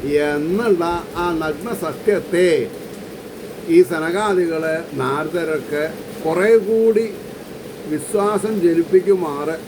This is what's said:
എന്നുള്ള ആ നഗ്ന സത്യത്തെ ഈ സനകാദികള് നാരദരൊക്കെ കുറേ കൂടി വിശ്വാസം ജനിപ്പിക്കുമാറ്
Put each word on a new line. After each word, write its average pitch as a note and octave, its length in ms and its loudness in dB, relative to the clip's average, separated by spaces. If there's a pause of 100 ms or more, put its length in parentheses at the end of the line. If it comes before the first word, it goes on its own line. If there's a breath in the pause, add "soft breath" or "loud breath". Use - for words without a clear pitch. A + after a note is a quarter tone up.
എന്നുള്ള E3 1000 2 (120)
ആ F3 160 -2
നഗ്ന D#3+ 420 -4
സത്യത്തെ F3 920 2 (1000)
ഈ E3+ 160 8
സനകാദികള് E3 1000 0 (100)
നാരദരൊക്കെ D3+ 960 -2 (360)
കുറേ F#3 320 4
കൂടി A3 560 4 (760)
വിശ്വാസം G3+ 760 0
ജനിപ്പിക്കുമാറ് E3+ 960 2 (100)